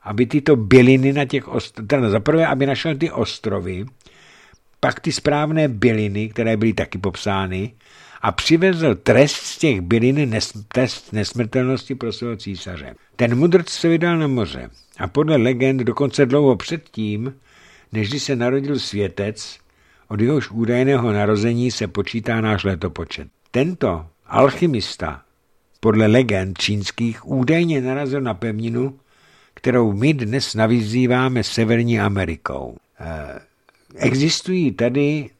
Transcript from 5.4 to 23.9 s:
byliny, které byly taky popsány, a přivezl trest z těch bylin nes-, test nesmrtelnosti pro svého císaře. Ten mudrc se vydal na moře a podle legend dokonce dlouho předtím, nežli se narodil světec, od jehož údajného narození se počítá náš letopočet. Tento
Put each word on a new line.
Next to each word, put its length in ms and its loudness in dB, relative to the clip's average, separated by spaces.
byliny, 600 0
které 280 -2
byly 160 2
taky 260 -4
popsány, 760 -4
a 80 2
přivezl 600 2
trest 420 4
z 220 -12
těch 220 2
bylin 360 2
nes-, 520 -4
test 440 -4
nesmrtelnosti 800 -2
pro 180 -8
svého 240 -8
císaře. 580 -12
Ten 220 2
mudrc 300 4
se 200 -2
vydal 300 2
na 80 0
moře 440 -2
a 100 -6
podle 280 2
legend 440 2
dokonce 460 2
dlouho 300 4
předtím, 800 -6
nežli 280 -2
se 160 -2
narodil 420 0
světec, 800 -6
od 120 -4
jehož 300 0
údajného 600 2
narození 580 0
se 180 -6
počítá 520 -4
náš 240 -2
letopočet. 640 -6
Tento 560 -2